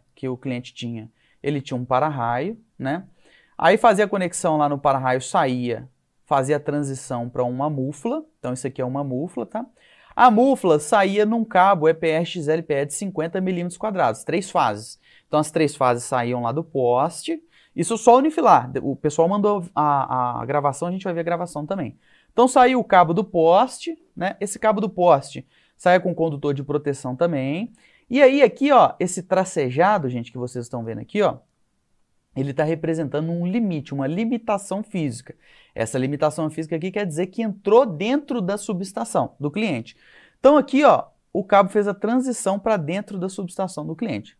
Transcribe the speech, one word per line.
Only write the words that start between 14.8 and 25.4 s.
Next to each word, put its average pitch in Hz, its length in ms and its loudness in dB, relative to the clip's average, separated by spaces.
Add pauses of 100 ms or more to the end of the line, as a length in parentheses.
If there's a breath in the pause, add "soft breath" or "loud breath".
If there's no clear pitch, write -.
Então, 151 120 0
as 151 120 -2
três 143 240 0
fases 123 300 0
saíam 123 360 -2
lá 117 100 -2
do 156 120 -4
poste. 139 800 -2 (340 soft breath)
Isso 226 220 -2
só 240 200 6
unifilar. 233 540 4 (100)
O 139 140 -6
pessoal 160 320 0
mandou 202 380 0 (100)
a, 127 640 0
a, - 20 -8
a 117 40 -8
gravação, 143 420 -2
a 175 40 -4
gente 190 120 -8
vai 185 100 -4
ver 170 80 -4
a - 20 -8
gravação 170 420 -6
também. 156 320 -8 (340 soft breath)
Então, 247 160 4
saiu 254 320 6
o 220 40 -2
cabo 175 300 4
do 202 100 0
poste, 185 720 2 (180)
né? 196 240 -4
Esse - 180 -8
cabo 214 240 0
do 214 80 -2
poste 147 560 2 (320)